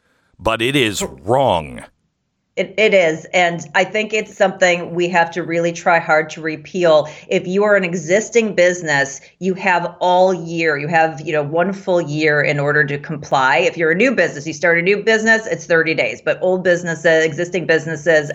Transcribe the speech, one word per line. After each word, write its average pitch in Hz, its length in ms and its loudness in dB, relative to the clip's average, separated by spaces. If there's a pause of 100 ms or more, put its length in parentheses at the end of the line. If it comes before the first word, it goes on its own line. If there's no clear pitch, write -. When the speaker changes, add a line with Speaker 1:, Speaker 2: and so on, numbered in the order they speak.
(380)
Speaker 1:
but 113 220 -2
it 135 160 0
is 113 260 0
wrong. 85 840 -2 (720)
Speaker 2:
It, 185 220 -6
it 208 160 2
is. 160 300 2 (100)
And 170 280 0 (120)
I 196 80 2
think 214 300 -4
it's 214 240 -6
something 175 580 0
we 175 140 0
have 170 240 2
to 175 100 -6
really 170 300 -2
try 170 260 2
hard 160 320 0
to 165 100 -14
repeal. 156 680 0 (180)
If 180 220 -2
you 196 160 0
are 208 100 4
an 196 80 2
existing 185 720 0
business, 170 680 0 (200)
you 185 140 -2
have 175 440 -2
all 180 340 4
year, 165 460 -2
you 147 80 -6
have, 160 340 0
you 156 120 -8
know, 151 100 0
one 170 300 -2
full 185 280 -2
year 151 400 0
in 147 200 0
order 147 240 2
to 143 120 -6
comply. 143 600 0
If 170 200 0
you're 165 140 0
a 165 60 2
new 240 180 2
business, 151 320 -2
you 160 60 -8
start 170 260 0
a 170 40 -2
new 202 200 0
business, 220 460 2
it's 170 180 -6
thirty 160 280 2
days. 123 280 -4
But - 200 -2
old 185 200 0
businesses, 165 640 2
existing 165 420 -4
businesses, 156 680 0